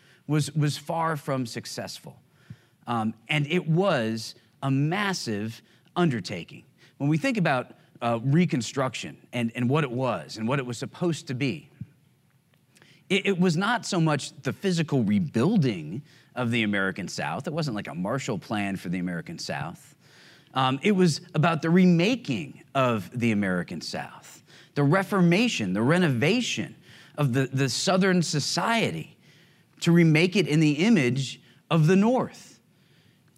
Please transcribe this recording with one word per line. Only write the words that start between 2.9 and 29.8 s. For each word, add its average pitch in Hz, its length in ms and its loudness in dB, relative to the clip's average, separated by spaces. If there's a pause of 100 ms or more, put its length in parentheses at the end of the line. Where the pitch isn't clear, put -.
and 151 180 0
it 170 200 -2
was 151 680 0 (280)
a 139 80 0
massive 139 920 -2 (320)
undertaking. 110 720 -2 (340)
When 143 100 -2
we 156 80 2
think 262 220 -2
about, 151 340 0 (300)
uh, 117 200 0
Reconstruction 123 960 0 (160)
and, 117 220 -2
and 123 160 0
what 151 140 2
it 127 60 -4
was 117 460 -4
and 110 100 -6
what 135 120 0
it 131 80 -4
was 120 100 -8
supposed 165 520 -6
to 135 60 -6
be, 117 360 -4 (1400)
it, 190 160 0
it 196 160 2
was 180 160 4
not 202 300 -2
so 196 120 -2
much 156 340 0 (100)
the 127 100 -2
physical 165 500 -2
rebuilding 110 1000 0 (320)
of 120 160 -2
the 120 120 2
American 98 460 -2
South. 80 380 -6
It 156 80 -6
wasn't 151 200 -4
like 104 140 -8
a 76 60 -10
Marshall 107 420 -4
Plan 101 400 -4
for 87 140 -8
the 92 80 -4
American 85 400 -6
South. 76 560 -10 (580)
Um, 131 300 0
it 208 100 4
was 180 300 4 (120)
about 156 280 2
the 165 80 0
remaking 175 920 2 (120)
of 120 340 0 (100)
the 117 140 2
American 92 480 -2
South, - 600 -12 (320)
the 143 80 0
reformation, 180 880 2
the 101 100 0
renovation 139 920 0 (420)
of 143 160 0
the, 131 200 0
the 135 160 0
Southern 180 540 2
society 160 960 -2 (640)